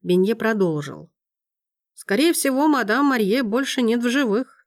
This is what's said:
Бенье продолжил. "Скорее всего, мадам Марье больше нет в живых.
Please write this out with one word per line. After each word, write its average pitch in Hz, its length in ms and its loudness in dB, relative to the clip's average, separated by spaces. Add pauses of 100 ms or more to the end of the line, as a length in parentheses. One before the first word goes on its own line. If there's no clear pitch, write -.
Бенье 185 340 2
продолжил. 175 760 -4 (800)
"Скорее 285 400 0
всего, 277 340 0
мадам 254 380 2
Марье 247 380 2
больше 247 400 -2
нет 233 200 0
в 240 60 0
живых. 240 580 -2